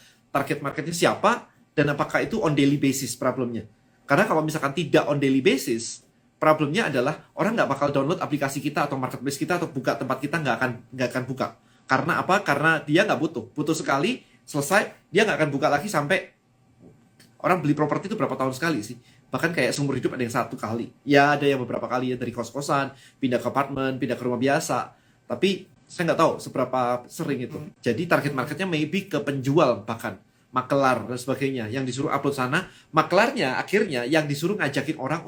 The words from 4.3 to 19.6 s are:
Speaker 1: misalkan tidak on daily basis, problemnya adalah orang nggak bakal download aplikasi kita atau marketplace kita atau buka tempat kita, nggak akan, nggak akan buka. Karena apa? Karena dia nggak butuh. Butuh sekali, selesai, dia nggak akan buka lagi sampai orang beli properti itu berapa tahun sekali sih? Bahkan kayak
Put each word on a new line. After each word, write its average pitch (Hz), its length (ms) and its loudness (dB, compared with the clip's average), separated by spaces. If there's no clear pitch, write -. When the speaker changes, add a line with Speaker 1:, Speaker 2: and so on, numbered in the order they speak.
Speaker 1:
misalkan 147 320 -2
tidak 151 320 2
on 143 160 0
daily 135 180 4
basis, 127 640 0
problemnya 156 480 4
adalah 131 480 -2
orang 202 160 2
nggak 135 160 2
bakal 139 240 0
download 147 240 0
aplikasi 135 420 -2
kita 147 300 -2
atau 135 80 -4
marketplace 131 400 -6
kita 175 240 -2
atau 160 80 -4
buka 135 240 -2
tempat 127 260 -4
kita, 147 220 -2
nggak 127 160 0
akan, 123 140 0
nggak 127 240 -2
akan 127 160 -2
buka. 127 180 -4
Karena 151 340 0
apa? 190 220 2
Karena 156 400 2
dia 165 240 2
nggak 147 160 0
butuh. 147 320 -4
Butuh 151 240 -2
sekali, 156 480 0
selesai, - 680 -2
dia 202 100 6
nggak 175 140 2
akan 147 160 2
buka 139 160 2
lagi 143 180 0
sampai 156 460 -2
orang 165 240 2
beli 143 140 2
properti 147 340 0
itu 190 80 -4
berapa 135 160 0
tahun 131 160 0
sekali 156 320 -2
sih? - 160 -14
Bahkan 165 240 0
kayak 127 180 2